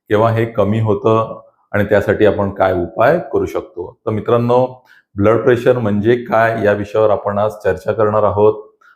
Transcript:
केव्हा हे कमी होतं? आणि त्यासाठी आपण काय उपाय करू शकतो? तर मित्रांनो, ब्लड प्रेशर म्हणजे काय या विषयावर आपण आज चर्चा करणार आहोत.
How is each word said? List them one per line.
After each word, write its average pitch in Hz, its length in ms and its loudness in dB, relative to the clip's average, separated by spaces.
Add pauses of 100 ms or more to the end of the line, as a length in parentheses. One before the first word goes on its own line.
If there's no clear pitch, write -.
केव्हा 110 220 2
हे 113 140 0
कमी 107 340 -2
होतं? 110 600 0 (320)
आणि 104 120 0
त्यासाठी 101 420 2
आपण 101 240 0
काय 95 240 0
उपाय 113 460 0 (140)
करू - 120 -2
शकतो? - 600 -10
तर 113 60 -4
मित्रांनो, 120 540 0 (500)
ब्लड 104 280 2
प्रेशर 123 340 2
म्हणजे 107 380 0
काय 113 500 0
या 104 60 4
विषयावर 104 380 0
आपण 101 280 -2
आज 107 140 0 (120)
चर्चा 98 280 -2
करणार 107 320 0
आहोत. 104 400 2 (320)